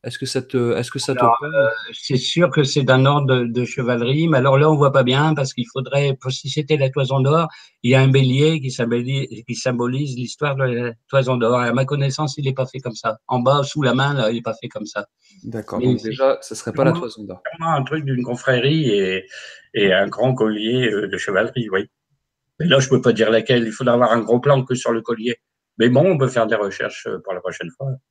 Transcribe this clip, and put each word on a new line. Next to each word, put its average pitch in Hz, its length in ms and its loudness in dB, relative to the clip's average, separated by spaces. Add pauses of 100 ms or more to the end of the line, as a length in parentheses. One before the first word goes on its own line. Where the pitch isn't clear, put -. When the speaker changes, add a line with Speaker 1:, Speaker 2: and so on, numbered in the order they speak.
Speaker 1:
Est-ce 120 160 -10
que 131 80 -6
ça 127 160 -4
te, 120 360 0
est-ce 123 140 -4
que - 60 -8
ça - 160 -4
te 123 60 -2
Speaker 2:
Alors, 117 220 6
Speaker 1:
parle ? 147 140 -8
Speaker 2:
euh, 113 140 4 (220)
c'est - 240 -4
sûr 165 360 2
que 151 120 2
c'est 135 200 0
d'un 131 220 6
ordre 143 220 2
de, 127 160 2
de 117 220 -2
chevalerie, 127 640 0
mais 147 80 4
alors 135 200 4
là, 156 140 6
on 147 60 4
voit 139 160 4
pas 139 100 4
bien, 143 300 2
parce 139 200 -2
qu'il 120 140 -6
faudrait, 135 540 -2
pour, 131 100 -6
si 135 180 -10
c'était 151 280 0
la 135 120 2
toison 135 300 0
d'or, 156 300 2 (340)
il 123 80 2
y 131 40 6
a 135 60 6
un 135 60 6
bélier 139 540 4
qui 131 100 -6
symbolise, 123 560 -2 (180)
qui 120 100 -8
symbolise 127 600 -4
l'histoire 131 400 -6
de 135 80 -2
la 120 300 -2 (160)
toison 131 260 -2
d'or. 123 300 0
Et - 20 0
à 117 60 -2
ma 135 100 0
connaissance, 139 540 -4
il 139 100 -4
est 131 60 -2
pas 131 120 -4
fait - 140 -14
comme 117 160 -10
ça. 110 320 -6
En 123 120 0
bas, 135 240 2
sous 151 180 -6
la 120 120 2
main, 139 200 0
là, 113 180 0
il 117 60 -4
est 113 40 -6
pas 110 120 -6
fait - 160 -12
comme 107 160 -8
ça. 101 220 -10 (360)
Speaker 1:
D'accord, 110 360 -8
Speaker 2:
Mais 123 80 0
Speaker 1:
donc 123 120 2
Speaker 2:
c'est 110 100 -6
Speaker 1:
déjà, 135 320 2
ce - 140 -14
serait - 160 -8
pas 135 140 0
la 131 60 6
Speaker 2:
sûrement, 170 100 -2
Speaker 1:
toison 107 240 -12
d'or. 95 180 -14 (140)
Speaker 2:
sûrement 160 180 -2
un 139 80 -2
truc 147 220 -6
d'une 123 180 -4
confrérie 127 640 0
et, 95 360 0 (480)
et 101 180 2
un 98 160 2
grand 123 260 0
collier, 110 560 0
euh, 104 200 -2
de 95 80 -6
chevalerie, 107 560 -2
oui. 101 160 -4 (720)
Mais 170 60 -2
là, 139 120 6
je 131 80 0
peux 127 140 2
pas 120 100 4
dire 110 200 2
laquelle. 113 340 2
Il 107 80 -6
faudra 120 220 0
avoir 117 180 4
un 117 80 2
gros 113 180 2
plan 139 240 2
que 131 120 -2
sur 120 180 -2
le 113 80 -2
collier. 117 340 -4 (420)
Mais 120 120 4
bon, 147 200 4
on 170 80 2
peut 131 120 2
faire 113 180 0
des 110 80 2
recherches, 104 520 -4
euh, 104 140 -6
pour 95 120 -10
la 90 80 -8
prochaine 90 360 -8
fois. 139 120 -6 (220)